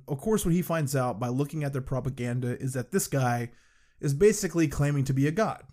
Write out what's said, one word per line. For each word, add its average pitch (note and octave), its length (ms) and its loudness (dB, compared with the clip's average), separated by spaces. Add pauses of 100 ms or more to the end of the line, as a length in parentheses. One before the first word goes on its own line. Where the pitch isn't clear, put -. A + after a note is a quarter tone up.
of C#3+ 140 -4
course, A3 240 2
what E3+ 80 4
he F3+ 80 4
finds D#3+ 340 -2
out B2 240 0
by B2 100 -2
looking D3 340 -2
at C#3 100 -4
their C3 80 -4
propaganda B2 800 -4
is C3 120 -4
that B2+ 180 -6
this F#3+ 160 0
guy A#2+ 440 0 (480)
is D3 140 0
basically F3 540 4
claiming C#3+ 380 0
to C3+ 80 0
be C#3 140 2
a D#3 40 0
god. E3+ 420 -2